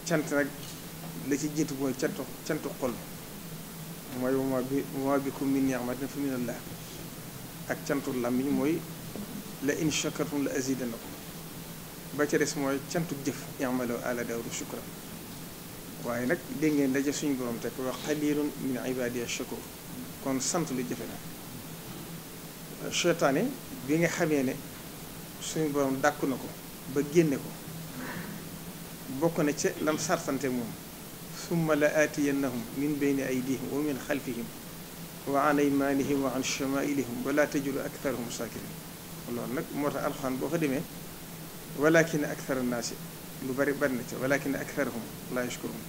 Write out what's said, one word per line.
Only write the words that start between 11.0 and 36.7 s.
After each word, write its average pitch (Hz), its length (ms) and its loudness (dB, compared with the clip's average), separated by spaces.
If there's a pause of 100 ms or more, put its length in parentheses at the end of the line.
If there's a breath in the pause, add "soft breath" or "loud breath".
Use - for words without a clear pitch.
Ba 143 140 2
ca 160 120 2
des 143 180 2
mooy 139 220 2 (100)
cantu 165 260 0 (100)
jëf, 139 100 0 (240)
"i'malu 127 360 2 (100)
ala 120 180 0
Daawuda 117 300 -4
shukran." - 300 -6 (1200)
Waaye 123 220 0
nag 175 120 4 (220)
dégg 151 140 6
ngeen 139 180 6
daje 139 200 4
suñu 143 220 2
Borom 120 240 0
teg, 117 200 -2
"wa 127 120 0 (160)
qalilun 147 420 4 (120)
min 131 260 0
ibadiya 123 400 0
shakur." 117 320 -4 (640)
Kon 131 180 2
sant 160 300 2
lu 127 180 0
jafe 120 200 -4
na. - 1800 -10
Seytaane 165 580 4 (360)
bi 147 100 4
nga 170 120 6
xamee 160 360 4
ne 131 100 2 (840)
suñu 156 300 0
Borom 135 300 4
dàkku 147 260 4
na 127 100 2
ko - 100 -8 (480)
ba 147 60 4 (120)
génne 156 240 8
ko, - 140 -6 (1700 loud breath)
bokk 165 200 4
na 147 140 4
ca 185 160 0 (140)
lam 156 160 4
sartante 160 500 0
moom, 123 200 0 (800)
"summa 160 260 4
la 147 140 6
aatiyannahum 139 720 4 (140)
min 147 220 2
bayni 139 240 4
aydihim 127 500 0
wa 139 80 2
min 151 160 0 (100)
xalfihim 123 380 -2 (840)
wa 139 220 4
an 143 100 8
aymanihim 139 640 6
wa 131 120 2
an 131 80 0
shamaa'ilihim 135 840 0